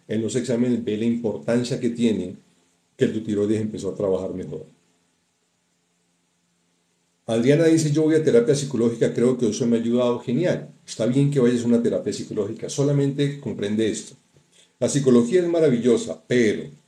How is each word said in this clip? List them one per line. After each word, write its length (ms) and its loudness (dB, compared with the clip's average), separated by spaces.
en 160 -4
los 140 -2
exámenes 480 0
ve 120 -4
la 80 -2
importancia 760 -2
que 100 -2
tiene 460 -2
que 120 2
tu 140 -4
tiroides 380 0
empezó 300 -6
a 60 -6
trabajar 380 -2
mejor. 320 -10
Adriana 380 4
dice, 280 4
"Yo 100 2
voy 140 4
a 80 2
terapia 300 4
psicológica, 600 -2
creo 240 2
que 100 2
eso 180 -2
me 100 2
ha 40 2
ayudado". 400 0
Genial, 480 -2
está 200 -4
bien 240 2
que 100 0
vayas 220 2
a 40 -2
una 160 2
terapia 300 -2
psicológica, 560 -6
solamente 720 0
comprende 480 -2
esto. 260 -8
La 80 0
psicología 520 4
es 80 0
maravillosa, 800 2
pero, 380 0